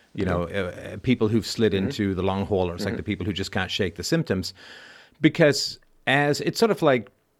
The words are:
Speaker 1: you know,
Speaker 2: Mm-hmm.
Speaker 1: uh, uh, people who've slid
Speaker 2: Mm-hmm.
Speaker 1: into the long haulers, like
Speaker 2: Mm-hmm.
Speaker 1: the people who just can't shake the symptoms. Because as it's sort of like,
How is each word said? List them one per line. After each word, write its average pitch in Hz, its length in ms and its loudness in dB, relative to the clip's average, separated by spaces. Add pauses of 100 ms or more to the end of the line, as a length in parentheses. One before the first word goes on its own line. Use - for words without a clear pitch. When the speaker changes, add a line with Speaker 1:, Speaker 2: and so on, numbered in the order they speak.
(140)
Speaker 1:
you 101 100 -4
know, 87 220 0
Speaker 2:
Mm-hmm. 95 440 -8
Speaker 1:
uh, 95 40 -12
uh, - 40 -12
people 123 300 0
who've 113 180 0
slid 107 260 0
Speaker 2:
Mm-hmm. 98 140 0
Speaker 1:
into 101 280 -2
the 87 80 -2
long 95 240 0
haulers, 92 380 -2
like 104 80 -2
Speaker 2:
Mm-hmm. 113 60 -6
Speaker 1:
the 87 40 -8
people 95 240 -4
who 104 60 -4
just 92 180 -6
can't 92 200 -4
shake 95 260 -4
the 85 80 -10
symptoms. 117 500 -2 (640)
Because 147 580 4 (280)
as 143 360 4
it's - 160 -2
sort 226 120 4
of 180 120 0
like, 131 280 4 (300)